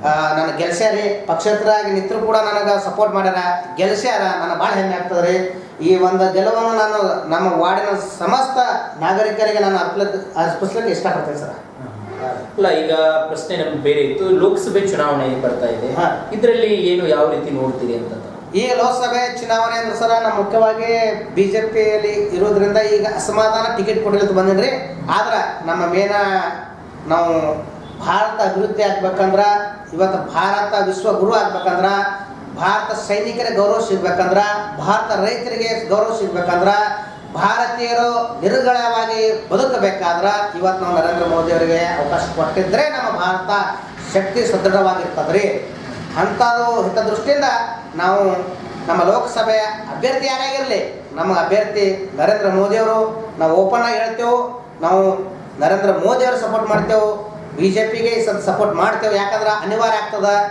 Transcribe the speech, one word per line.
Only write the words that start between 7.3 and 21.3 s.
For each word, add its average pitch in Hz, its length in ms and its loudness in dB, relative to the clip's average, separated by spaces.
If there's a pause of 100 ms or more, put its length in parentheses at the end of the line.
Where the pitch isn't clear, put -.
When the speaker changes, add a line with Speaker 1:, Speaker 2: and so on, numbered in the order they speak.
Speaker 1:
ವಾರ್ಡಿನ 202 380 0 (200)
ಸಮಸ್ತ 254 400 0 (440)
ನಾಗರಿಕರಿಗೆ 214 560 0
ನಾನು 196 200 2
ಅರ್ಪಿಸ್ಲಿಕ್ಕೆ, 190 600 -4
ಅರ್ಪಿಸ್ಲಿಕ್ಕೆ 190 540 -2
ಇಷ್ಟಪಡ್ತೇನೆ 147 460 -2
ಸರ್. - 160 -8 (1000)
Speaker 2:
ಅಲ್ಲ, 190 140 4
ಈಗ 156 220 0 (340)
ಪ್ರಶ್ನೆ 160 300 -6
ನಮ್ಗೆ 151 220 -4
ಬೇರೆ 143 220 2
ಇತ್ತು. 185 300 0
ಲೋಕಸಭೆ 185 500 4
ಚುನಾವಣೆ 139 640 0
ಬರ್ತಾ 123 240 0
ಇದೆ, 123 280 0
Speaker 1:
ಹಾ. - 380 -2
Speaker 2:
ಇದರಲ್ಲಿ 226 420 4
ಏನು, 180 340 2
ಯಾವ 151 220 4
ರೀತಿ 143 200 -4
ನೋಡ್ತೀರಿ 127 460 -2
ಅಂತ? 113 160 -6 (420)
Speaker 1:
ಈ 233 200 2
ಲೋಕಸಭೆ 247 680 0
ಚುನಾವಣೆ 226 380 0
ಅಂದ್ರೆ 220 200 -4
ಸರ, 226 120 2 (120)
ನಾವು 208 200 0
ಮುಖ್ಯವಾಗಿ 220 720 2 (200)